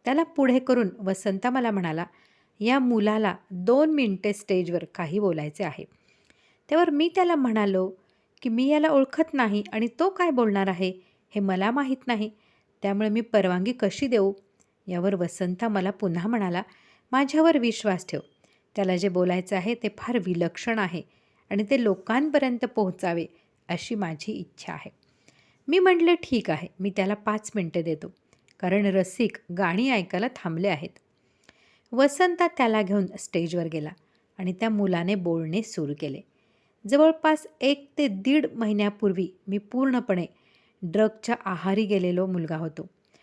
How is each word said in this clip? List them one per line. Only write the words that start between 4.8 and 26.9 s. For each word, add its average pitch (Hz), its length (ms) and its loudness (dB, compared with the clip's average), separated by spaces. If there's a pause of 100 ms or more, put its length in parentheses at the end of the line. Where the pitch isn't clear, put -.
काही 175 240 -4
बोलायचे 160 440 -2
आहे." 156 220 -8 (840)
त्यावर 339 200 4
मी 302 260 2
त्याला 349 200 4
म्हणालो 208 560 2 (500)
की, 254 80 -4
"मी 247 180 0
याला 302 220 4
ओळखत 285 440 2
नाही 214 300 0 (100)
आणि 220 140 0 (120)
तो 359 100 2
काय 359 200 0
बोलणार 214 380 2
आहे 185 260 -2 (360)
हे 214 100 -6
मला 196 320 0
माहीत 262 360 -2
नाही, 214 220 -2 (520)
त्यामुळे 202 280 0
मी 220 120 0
परवानगी 190 500 2
कशी 196 360 -2
देऊ?" 196 260 0 (540)
यावर 185 280 -2
वसंत 180 500 -4
मला 202 260 -2
पुन्हा 175 360 -4
म्हणाला, 196 340 -2 (500)
"माझ्यावर 302 460 4
विश्वास 220 480 -2
ठेव, 147 140 -8 (560)
त्याला 185 220 0
जे 190 120 0
बोलायचं 180 460 0
आहे 196 200 -2
ते 220 120 -4 (100)
फार 240 200 -4
विलक्षण 180 600 -2
आहे 180 220 -4 (500)
आणि 202 120 0
ते 254 200 2
लोकांपर्यंत 254 800 0
पोहोचावे 185 600 -2 (440)
अशी 175 260 -6
माझी 170 360 -6
इच्छा - 420 -12
आहे." - 160 -14 (800)
मी 339 120 4
म्हटले, 349 360 6
"ठीक 247 340 -2
आहे, 160 180 -4 (120)
मी 196 100 -2
त्याला 190 240 0